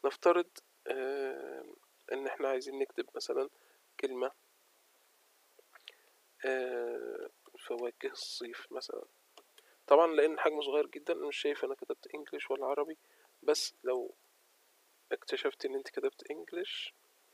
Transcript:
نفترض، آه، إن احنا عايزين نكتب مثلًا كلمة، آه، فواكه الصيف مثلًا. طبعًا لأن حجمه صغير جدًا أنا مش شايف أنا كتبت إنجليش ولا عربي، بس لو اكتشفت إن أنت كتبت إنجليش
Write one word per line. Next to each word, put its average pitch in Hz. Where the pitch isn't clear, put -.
نفترض، 175
آه، 135
إن 135
احنا 135
عايزين 135
نكتب 135
مثلًا 135
كلمة، 127
آه، 120
فواكه 120
الصيف -
مثلًا. -
طبعًا 160
لأن 156
حجمه 151
صغير 147
جدًا 151
أنا 147
مش 143
شايف 147
أنا 131
كتبت -
إنجليش 147
ولا 135
عربي، 147
بس -
لو 127
اكتشفت -
إن 135
أنت 135
كتبت -
إنجليش 170